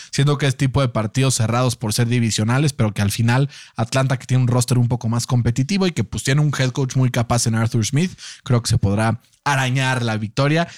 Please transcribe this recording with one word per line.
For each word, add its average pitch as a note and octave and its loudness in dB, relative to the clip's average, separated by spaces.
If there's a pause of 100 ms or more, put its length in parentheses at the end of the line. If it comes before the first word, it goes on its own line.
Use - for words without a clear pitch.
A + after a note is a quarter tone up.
(100)
Siento C#3 2
que D3+ 0
es C3 0
tipo C#3 0
de C3 2
partidos A#2+ 0
cerrados A#2+ 0
por G#2+ -4
ser A#2 0
divisionales, A#2+ 0
pero G#2+ 0
que G2+ -2
al G2+ 0
final B2 2 (280)
Atlanta, C3 -2
que - -14
tiene B2+ 2
un B2 2
roster B2 0
un A#2+ 2
poco A#2 -2
más A#2 -2
competitivo C3 0
y E3+ 0
que, - -4
pues, - -6
tiene C#3+ 2
un D3 2
head C3 0
coach C3+ -2
muy B2+ 2
capaz A#2+ 0
en A2+ 0
Arthur A2+ 0
Smith, E3+ -2 (240)
creo A#2+ 2
que A#2 -6
se A2+ 4
podrá G#2+ 0 (240)
arañar C3 0
la A2 -2
victoria C#3+ 0 (120)